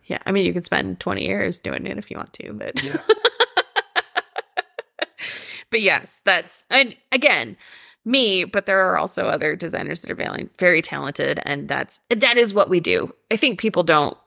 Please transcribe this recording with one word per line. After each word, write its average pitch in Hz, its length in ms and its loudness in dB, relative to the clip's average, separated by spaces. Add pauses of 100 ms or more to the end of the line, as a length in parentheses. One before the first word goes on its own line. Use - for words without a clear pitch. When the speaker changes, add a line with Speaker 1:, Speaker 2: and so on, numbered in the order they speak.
Speaker 1:
Yeah. - 200 -4
I - 60 0
mean, 196 140 2
you 175 60 2
can 175 100 -4
spend - 380 -2
twenty - 260 -4
years 196 320 -2
doing - 280 -8
it - 120 -8
if - 120 -12
you - 60 -10
want - 180 -12
to, - 180 -14
but - 320 -8
Speaker 2:
Yeah. - 180 -4
Speaker 1:
<laughs> - 60 0 (2500)
But 226 120 2
yes, - 420 2
that's, - 440 2
and 254 280 2 (160)
again, 180 440 2 (480)
me, 220 380 4
but 196 240 -2
there 190 140 4 (100)
are 185 80 2
also - 280 -2
other 156 280 0
designers 165 480 -6
that - 80 -8
are - 60 -8
very, - 320 -6 (100)
very 175 240 4
talented, 143 640 -4
and 143 240 -6
that's, 135 400 -6
that 240 280 2
is 233 160 4
what 202 160 4
we 175 120 4
do. - 340 0 (160)
I 220 60 2
think 226 240 0
people 190 240 2
don't 151 420 4